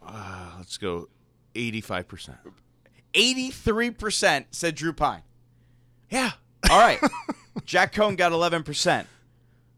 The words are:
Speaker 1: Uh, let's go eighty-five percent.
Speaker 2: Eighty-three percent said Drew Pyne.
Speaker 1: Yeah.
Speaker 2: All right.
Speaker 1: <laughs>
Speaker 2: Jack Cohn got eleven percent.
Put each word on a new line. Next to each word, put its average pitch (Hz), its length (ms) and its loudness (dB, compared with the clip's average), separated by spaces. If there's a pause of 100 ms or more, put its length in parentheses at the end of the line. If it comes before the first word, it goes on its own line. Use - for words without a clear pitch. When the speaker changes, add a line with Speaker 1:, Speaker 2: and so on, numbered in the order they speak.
Speaker 1:
Uh, 92 540 -14
let's 90 200 -14
go 87 300 -6 (460)
eighty-five 107 540 -6
percent. - 300 -18 (760)
Speaker 2:
Eighty-three 240 760 0
percent 180 580 0
said 165 240 -4
Drew 156 180 -4
Pyne. 120 300 -2 (880)
Speaker 1:
Yeah. 240 220 -2 (380)
Speaker 2:
All 185 100 8
right. 214 180 6 (340)
Speaker 1:
<laughs> - 320 -14
Speaker 2:
Jack 180 280 2
Cohn 208 240 2
got 175 160 2
eleven 165 300 0
percent. 147 440 -2 (720)